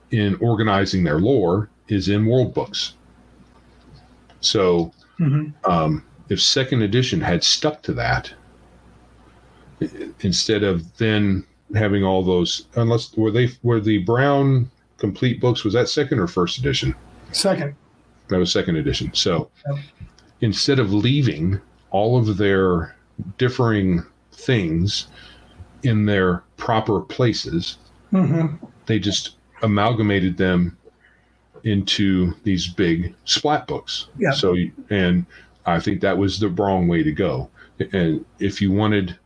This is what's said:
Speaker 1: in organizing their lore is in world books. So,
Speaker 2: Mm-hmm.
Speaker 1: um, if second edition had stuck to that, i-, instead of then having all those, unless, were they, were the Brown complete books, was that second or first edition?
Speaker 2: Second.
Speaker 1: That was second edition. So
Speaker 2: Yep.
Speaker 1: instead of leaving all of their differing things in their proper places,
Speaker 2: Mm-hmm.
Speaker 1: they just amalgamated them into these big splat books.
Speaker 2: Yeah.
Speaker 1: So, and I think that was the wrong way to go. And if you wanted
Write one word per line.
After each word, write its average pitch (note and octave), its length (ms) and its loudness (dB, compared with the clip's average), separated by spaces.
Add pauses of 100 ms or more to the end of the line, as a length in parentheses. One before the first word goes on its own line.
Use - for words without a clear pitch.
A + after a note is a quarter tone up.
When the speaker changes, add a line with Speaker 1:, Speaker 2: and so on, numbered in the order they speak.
(120)
Speaker 1:
in G#2 240 2
organizing G2+ 680 2
their D2+ 160 2
lore G2+ 500 2 (200)
is F#2+ 200 0
in G#2 160 2
world A#2 280 2
books. - 400 -6 (1500)
So, F2 500 2 (280)
Speaker 2:
Mm-hmm. D3+ 300 0 (220)
Speaker 1:
um, F2+ 320 0 (260)
if G2 120 -2
second C3 400 0
edition G#2 400 0
had - 220 0
stuck - 400 -2
to - 100 -6
that, A#2 400 -4 (1500)
i-, - 80 -4 (320)
instead G2+ 420 0
of F2 340 -2
then G#2 480 0 (300)
having G2+ 280 2
all F#2+ 200 2
those, F2+ 420 0 (100)
unless, A#2 400 0
were A2 140 0
they, B2 200 0 (120)
were A#2+ 180 0
the G#2+ 200 0
Brown C3+ 720 2 (280)
complete A2+ 420 -2
books, B2 240 0
was G2+ 120 0
that A#2+ 120 2
second C#3 320 -2
or F2 80 0
first F2 300 -2
edition? C3 380 -2 (360)
Speaker 2:
Second. D#3+ 440 -2 (540)
Speaker 1:
That F#2 100 2
was F2+ 120 0
second F2 260 0
edition. C#2+ 360 -4
So E2+ 380 -2 (180)
Speaker 2:
Yep. C#3+ 100 -6 (640)
Speaker 1:
instead B2 380 0
of G2+ 140 0
leaving G2+ 680 0 (300)
all A2+ 260 2
of G#2+ 200 2
their F#2+ 580 2 (420)
differing G#2+ 680 0 (280)
things F#2 760 -2 (760)
in G#2+ 240 2
their F#2 360 2 (140)
proper A2 440 0
places, - 760 -4 (340)
Speaker 2:
Mm-hmm. D#3+ 520 0 (240)
Speaker 1:
they A2 120 2
just F#2+ 360 -4 (280)
amalgamated G2+ 720 2
them F2+ 400 0 (840)
into F#2+ 680 0 (100)
these F#2 240 -2
big F2 480 -2 (100)
splat - 420 -2
books. - 400 -10 (120)
Speaker 2:
Yeah. C3+ 120 2
Speaker 1:
So, F#2+ 240 0 (360)
and F2+ 340 2 (400)
I E2+ 140 0
think G2+ 220 -4
that G2 160 0
was G2 220 0
the G#2+ 100 0
wrong F#2 400 0
way E2+ 140 2
to D#2 80 0
go. D2 380 -4 (440)
And E2 300 0 (160)
if G2+ 220 -4
you G2 100 2
wanted G2+ 540 0